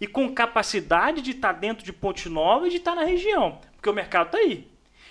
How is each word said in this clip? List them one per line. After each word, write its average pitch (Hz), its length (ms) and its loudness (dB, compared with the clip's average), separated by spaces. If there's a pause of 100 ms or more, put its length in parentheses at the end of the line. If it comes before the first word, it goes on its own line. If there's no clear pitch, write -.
e 202 60 -4
com 262 260 -2
capacidade 233 880 2
de 254 140 -6
tá 208 160 0
dentro 202 340 -4
de 190 80 -12
Ponte 185 360 -6
Nova 180 380 2
e 349 40 0
de 349 80 -2
tá 349 160 -2
na 339 80 -2
região, 359 560 0 (160)
porque - 140 -4
o 202 40 2
mercado 180 380 0
tá 339 60 -2
aí. 294 300 0 (440)